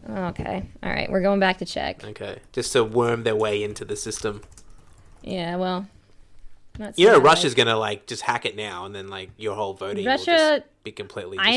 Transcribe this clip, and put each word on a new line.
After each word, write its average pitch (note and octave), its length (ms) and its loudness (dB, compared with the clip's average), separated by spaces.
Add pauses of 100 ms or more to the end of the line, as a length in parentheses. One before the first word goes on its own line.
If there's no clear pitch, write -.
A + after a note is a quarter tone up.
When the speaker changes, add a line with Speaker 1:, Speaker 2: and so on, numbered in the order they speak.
Speaker 1:
Okay. F#3+ 560 -6 (180)
All - 80 -4
right. - 200 -2
We're F#3+ 100 0
going G3 200 2
back F#3+ 180 2
to F#3+ 80 -8
check. - 360 -6
Speaker 2:
Okay. G#2 360 -12 (140)
Just - 200 -4
to B2 100 6
worm A#2 400 0
their A2+ 140 0
way G#2+ 260 0
into G#2 220 -8
the G#2 100 -8
system. G#2 460 -6 (800)
Speaker 1:
Yeah, F3 340 -6
well, F#3 300 -4 (920)
not G#2+ 200 -6
Speaker 2:
You F3 80 10
know, A3+ 60 10
Speaker 1:
so F3 80 10
bad. C3 60 8
Speaker 2:
Russia's D#3+ 280 6
gonna, A#2 220 4
like, G#2 300 -2
just A#2 160 -8
hack A#2+ 240 -2
it G2 100 -6
now, G2 300 -8
and G2+ 80 -12
then, G2 140 -12
like, F#2+ 280 -12
your G#2+ 180 -4
whole G2+ 200 -4
voting G3 320 -6
will B3+ 60 0
Speaker 1:
Russia, D#4 520 2
Speaker 2:
just - 180 -20
be A3 80 -12
completely A2+ 480 -10
Speaker 1:
I'm G3 180 4